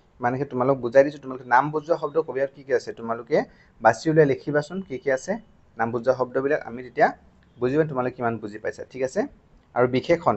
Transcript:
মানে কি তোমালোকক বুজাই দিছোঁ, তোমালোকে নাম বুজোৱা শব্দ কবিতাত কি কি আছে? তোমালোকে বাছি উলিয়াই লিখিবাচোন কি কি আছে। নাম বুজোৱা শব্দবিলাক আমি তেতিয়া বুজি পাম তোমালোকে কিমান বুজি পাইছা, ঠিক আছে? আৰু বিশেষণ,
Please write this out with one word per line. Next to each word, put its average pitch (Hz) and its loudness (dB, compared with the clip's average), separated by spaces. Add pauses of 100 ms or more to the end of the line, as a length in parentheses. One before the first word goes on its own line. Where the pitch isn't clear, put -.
(200)
মানে 123 0
কি 139 -4
তোমালোকক 131 0
বুজাই 120 6
দিছোঁ, 147 -6
তোমালোকে 131 -12
নাম 123 6
বুজোৱা 156 -2
শব্দ 151 -6
কবিতাত 135 -4
কি 143 -20
কি 135 -4
আছে? 113 0
তোমালোকে 117 -4 (460)
বাছি 113 4
উলিয়াই 156 6
লিখিবাচোন 147 -2
কি 139 -10
কি - -6
আছে। 131 -2 (440)
নাম 113 -2
বুজোৱা 123 2
শব্দবিলাক 131 0
আমি 117 -10
তেতিয়া 143 2 (500)
বুজি 127 0
পাম 156 2
তোমালোকে 127 -2
কিমান 117 -2
বুজি 107 -10
পাইছা, - -8
ঠিক 131 -8
আছে? 131 -2 (540)
আৰু 123 4
বিশেষণ, 127 2